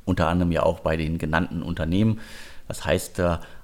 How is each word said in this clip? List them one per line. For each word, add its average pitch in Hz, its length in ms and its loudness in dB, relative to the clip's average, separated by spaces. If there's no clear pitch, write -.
unter 87 220 2
anderem 87 240 4
ja 78 100 4
auch 82 180 2
bei 80 160 0
den 80 220 -2
genannten 82 440 0
Unternehmen. 90 580 0
Das - 200 -8
heißt, - 320 0
äh, 87 180 2